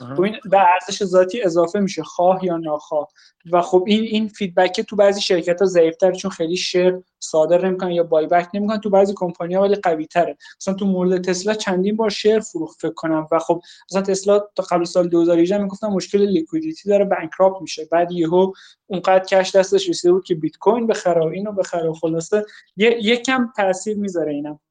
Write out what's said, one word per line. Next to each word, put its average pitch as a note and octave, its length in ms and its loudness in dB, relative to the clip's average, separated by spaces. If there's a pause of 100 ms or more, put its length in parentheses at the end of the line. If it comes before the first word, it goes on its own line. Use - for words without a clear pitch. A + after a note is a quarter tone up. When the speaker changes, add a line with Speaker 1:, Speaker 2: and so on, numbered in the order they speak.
Speaker 1:
آها. B2+ 140 -12
Speaker 2:
خب، E3+ 60 0
این G#3+ 140 0 (100)
به F#3+ 120 2 (160)
ارزش - 300 -4
ذاتی F#3 380 2
اضافه E3+ 380 0
می‌شه، F#3 240 -2
خواه F#3 420 0
یا E3+ 120 -2
ناخواه. D3+ 500 -6 (440)
و F3 100 2
خب، F3+ 260 2
این، G#3+ 160 2
این A3 240 -2
فیدبک F#3 540 0
تو A3 140 -6
بعضی G3+ 260 4
شرکت‌ها F3 440 0
ضعیف‌تره، F3+ 500 2
چون F#3+ 160 -8
خیلی E3+ 260 -4
شیر F3+ 420 0 (200)
صادر D#3+ 460 2
نمی‌کنن F#3 260 -2
یا E3+ 120 0
بای D#3+ 240 0
بک F3 260 0
نمی‌کنن. G#3 260 -2
تو G#3 100 -6
بعضی G3 260 4
کمپانی‌ها F3+ 460 -4
ولی G3+ 140 2
قوی‌تره. D#3+ 600 -2 (240)
مثلاً G3 120 -4
تو G3 120 -6
مورد F#3 380 0
تسلا F#3 300 -2
چندین G3+ 420 -2
بار A3 140 0
شیر G#3+ 300 0
فروخت، D#3+ 420 -10
فکر D#3+ 120 -4
کنم. D#3 380 -4
و E3 80 2
خب، E3+ 220 -2 (280)
مثلاً F#3+ 120 -2
تسلا G3 380 2 (160)
تا F#3 80 -4
قبل F3 200 0
سال F3+ 240 0
دو E3+ 140 2
هزار E3+ 160 4
و E3+ 40 6
هجده F#3 160 2
می‌گفتن G3 300 -6
مشکل G3+ 340 0
لیکویدیتی D#3+ 680 -2
داره، G3+ 160 4
بانکراپت F#3+ 560 0
می‌شه. D#3 300 -10
بعد E3+ 200 2
یهو F3 400 2 (360)
اونقدر F#3+ 380 2
کش F#3+ 300 0
دستش F#3+ 340 2
رسیده F3 240 2
بود F#3 120 0
که F3+ 100 -2
بیت D#3 220 -6
کوین A#3 300 0
بخره F3 340 0
و D#3+ 60 0
اینو F#3+ 240 -6
بخره F3+ 380 -4
و D#3+ 40 -6
خلاصه E3 520 -2 (320)
یه، A#3 240 2
یه A3+ 160 2
کم B3 380 -2
تأثیر G3+ 420 -2
می‌ذاره E3+ 340 -4
اینم. D3 280 -8 (120)